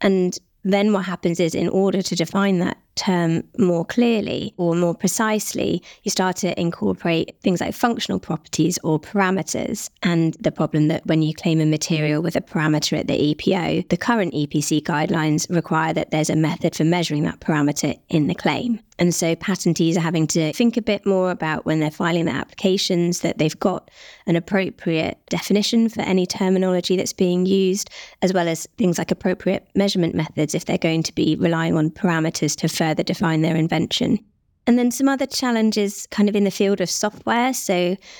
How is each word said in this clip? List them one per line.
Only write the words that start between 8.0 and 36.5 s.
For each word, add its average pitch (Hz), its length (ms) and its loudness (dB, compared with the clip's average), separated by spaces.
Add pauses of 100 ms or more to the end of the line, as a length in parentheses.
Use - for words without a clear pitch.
properties 160 640 -2
or 156 160 0
parameters. 196 920 -2 (120)
And 165 380 2
the - 100 0
problem 151 380 2
that 160 180 -2
when 160 140 2
you 156 140 0
claim 160 260 0
a 156 60 2
material 151 560 0
with 170 140 -2
a 170 40 0
parameter 156 580 -2
at - 80 -4
the - 160 0
E 147 120 2
P - 200 0
O, 160 360 -2
the 175 80 0
current 220 340 0
E 147 140 -2
P 147 160 -2
C 156 180 0
guidelines 156 760 0
require 160 380 0
that 160 180 -2
there's 156 200 0
a - 60 0
method 160 380 0
for 160 100 0
measuring 160 400 0
that 170 160 -4
parameter 147 680 0
in 151 200 2
the 170 60 -2
claim. 214 460 -2 (180)
And 175 160 2
so 165 220 0
patentees 170 640 0
are - 20 0
having 160 280 0
to 156 260 0
think 240 240 2
a 220 40 -4
bit 202 220 -2
more 185 260 2
about 156 360 -4
when 160 140 0
they're 151 100 0
filing 170 340 0
their 165 100 -2
applications 175 880 0
that - 160 -4
they've - 240 -2
got - 300 -4 (360)
an 170 100 2
appropriate 170 800 -2 (100)
definition 214 640 2
for 220 100 -8
any 185 240 2
terminology 185 720 0
that's - 160 -2
being 180 320 2
used, 190 460 2 (320)
as 190 100 2
well 175 160 2
as 165 180 -4 (120)
things 180 180 2
like 170 140 -4
appropriate - 640 -2
measurement 190 400 0
methods 156 400 -2
if 160 100 -4
they're - 140 -2
going 160 240 0
to - 120 -6
be 156 220 0
relying 165 400 0
on 160 140 2
parameters 165 640 -2
to 165 120 -2 (180)
further 156 160 0
define 160 400 0
their 160 140 2
invention. 160 640 0 (500)
And 240 80 6
then 247 140 2
some 269 180 0
other 269 180 0
challenges 220 840 0
kind 208 180 2
of 196 60 0
in 202 80 4
the 196 80 4